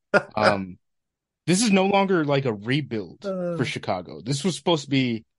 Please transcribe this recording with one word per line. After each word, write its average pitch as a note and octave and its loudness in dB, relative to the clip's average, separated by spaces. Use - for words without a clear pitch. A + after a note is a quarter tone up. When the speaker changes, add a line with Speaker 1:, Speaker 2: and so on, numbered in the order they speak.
Speaker 1:
<laughs> - 0
Speaker 2:
Um, G2 0
this F#3 2
is A3+ 2
no F#3+ 6
longer, G3 2
like, C#3 0
a A#2+ 0
rebuild A2 -4
Speaker 1:
Uh. F3+ -4
Speaker 2:
for D#3+ 0
Chicago. F2+ -6
This C3+ -4
was F#3 0
supposed D#3+ 0
to C#3 -14
be B2 0